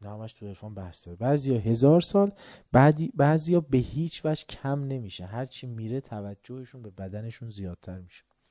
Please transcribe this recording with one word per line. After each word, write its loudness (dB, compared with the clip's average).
نه، -14
همش -12
تو -18
عرفان -14
بحث -14
داره. -14
بعضیا 0
هزار 6
سال، 2
بعدی-، 6
بعضیا 4
به 2
هیچ -2
وجه -2
کم -6
نمی‌شه. -8
هرچی -8
میره -6
توجهشون -12
به -14
بدنشون -10
زیادتر -10
می‌شه. -20